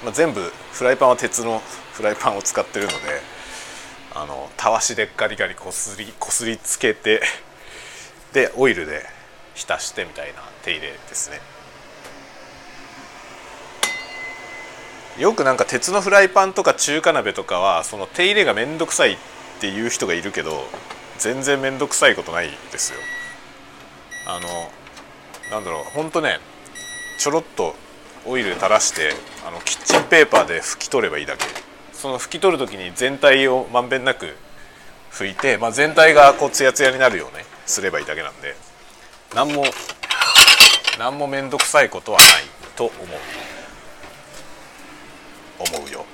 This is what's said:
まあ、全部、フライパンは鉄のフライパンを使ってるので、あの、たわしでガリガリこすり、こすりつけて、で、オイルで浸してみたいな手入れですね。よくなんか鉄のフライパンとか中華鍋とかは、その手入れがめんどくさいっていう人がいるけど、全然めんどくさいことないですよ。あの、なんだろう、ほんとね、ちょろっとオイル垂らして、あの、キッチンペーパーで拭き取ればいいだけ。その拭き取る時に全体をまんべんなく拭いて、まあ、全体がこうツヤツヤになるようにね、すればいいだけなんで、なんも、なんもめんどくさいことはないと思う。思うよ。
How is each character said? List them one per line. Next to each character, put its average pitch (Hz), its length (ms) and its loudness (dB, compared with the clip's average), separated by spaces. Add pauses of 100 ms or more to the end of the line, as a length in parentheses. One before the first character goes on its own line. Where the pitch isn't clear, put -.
ま 120 60 -6
あ、 - 20 -10
全 147 220 2
部、 92 180 -6 (220)
フ - 100 -8
ラ 127 80 4
イ 135 60 2
パ 135 80 4
ン 127 40 8
は 123 80 4
鉄 120 280 -4
の 113 160 -2 (320)
フ 110 100 -12
ラ 107 80 2
イ 107 40 -4
パ - 140 -2
ン 101 80 -4
を 104 40 -6
使 - 180 -2
っ 98 60 -2
て - 140 -8
る 101 80 -2
の 85 40 -4
で、 - 60 -6 (1160)
あ 76 120 -8
の、 71 320 -12
た - 120 2
わ 110 120 2
し - 140 -2
で 107 200 -2
ガ 110 120 -2
リ 107 100 -6
ガ 101 100 0
リ 90 80 -8
こ - 160 -14
す 101 260 -8
り、 104 220 -14
こ - 120 -6
す - 140 -2
り 113 120 -4
つ - 200 -6
け 110 160 2
て、 110 280 2 (1120)
で、 127 240 2
オ 135 100 4
イ 117 60 4
ル 87 120 -4
で 76 180 -8 (520)
浸 - 240 -4
し - 120 -8
て 101 120 -8
み 85 80 -12
た 73 140 -12
い 73 80 -14
な - 80 -18 (220)
手 101 80 -6
入 78 100 -4
れ 73 100 -10
で 73 60 -16 (180)
す - 160 -8
ね。 73 80 -14 (3750)
よ 175 160 4
く 175 120 0
な 131 80 4
ん 123 40 0
か - 80 4
鉄 135 280 -2
の 202 80 2
フ 185 80 -2
ラ 196 140 8
イ 185 60 4
パ 190 160 4
ン 190 80 -6
と 196 100 -2
か - 100 4
中 147 280 0
華 165 120 4
鍋 104 200 0
と 95 120 -6
か 90 140 -2
は、 90 260 2
そ - 120 -10
の 95 100 -6
手 - 180 0
入 202 80 2
れ 202 120 4
が 120 80 2
め 107 120 0
ん 156 120 -8
ど 160 80 -2
く - 80 -6
さ 151 120 4
い - 80 2
っ - 40 -8 (440)
て 101 80 -4
い 107 180 -4
う - 20 -2
人 - 160 -4
が 90 80 0
い 85 80 -2
る 95 120 -10
け 82 100 -4
ど、 76 220 -6 (520)
全 127 260 -4
然 139 180 0
め 135 100 -2
ん 135 60 -8
ど 139 100 -2
く - 60 -6
さ 143 160 4
い 104 60 2
こ 92 80 -8
と 82 100 -8
な 85 100 0
い 78 60 -4 (220)
で - 60 -12
す - 160 -6
よ。 - 60 -12 (1300)
あ 90 120 -8
の、 87 300 -8 (800)
な 107 100 -6
ん 104 40 -12
だ 90 80 -6
ろ 78 100 -6
う、 - 40 -8
ほ 151 180 -6
ん 160 80 -8
と 165 100 0
ね、 110 180 0 (800)
ち - 80 0
ょ 143 40 0
ろ 160 80 2
っ 160 40 -6 (120)
と 85 200 -2 (500)
オ 127 120 -2
イ 123 60 0
ル 92 120 -2
垂 95 140 0
ら 107 100 8
し - 120 0
て、 78 200 0 (340)
あ 85 60 -10
の、 85 100 -12
キ - 140 -2
ッ - 100 -16
チ - 120 4
ン 151 80 4
ペ 165 180 8
ー 143 40 6
パ - 120 6
ー 87 60 2
で 82 160 -4
拭 - 180 -8
き - 80 -8
取 123 160 0
れ 92 80 0
ば 76 80 -4
い 76 40 -6
い - 20 -8
だ 71 120 -6
け。 - 80 -4 (480)
そ - 160 -10
の 127 100 -4
拭 - 100 -10
き 170 100 -10
取 170 180 4
る 127 80 0
時 104 120 -12
に 92 180 -10
全 135 220 0
体 135 300 6
を 127 240 2
ま 123 100 4
ん 123 80 -6
べ 131 80 0
ん 123 60 -4
な 131 100 2
く 78 220 -8 (760)
拭 98 160 -8
い 98 80 -8
て、 131 220 2
ま 117 100 -2
あ、 113 40 -2
全 147 220 2
体 160 200 10
が 143 200 12
こ 143 140 0
う - 20 0
ツ - 140 -2
ヤ 131 100 6
ツ 147 100 2
ヤ 131 80 6
に 131 80 -4
な 131 80 6
る 107 100 2
よ 78 80 -6
う - 40 -14
に 78 80 -16
ね、 80 80 -14 (200)
す - 160 -4
れ 95 100 0
ば 80 80 -2
い 76 40 -8
い - 20 -10
だ 76 100 -6
け 80 80 -8
な 71 80 -8
ん - 100 -20
で、 69 140 -10 (800)
な 120 80 2
ん 147 60 -2
も、 143 140 -2 (1400)
な 120 100 0
ん 139 80 -8
も 143 100 -4
め 139 140 -2
ん 135 80 -6
ど 127 80 -2
く - 60 0
さ 147 200 6
い 117 60 2
こ 90 120 -8
と - 100 -8
は 101 80 0
な - 60 12
い - 20 12 (480)
と 120 100 0
思 113 100 -2
う。 - 20 -18 (2500)
思 - 280 -6
う 69 40 -12
よ。 - 220 -12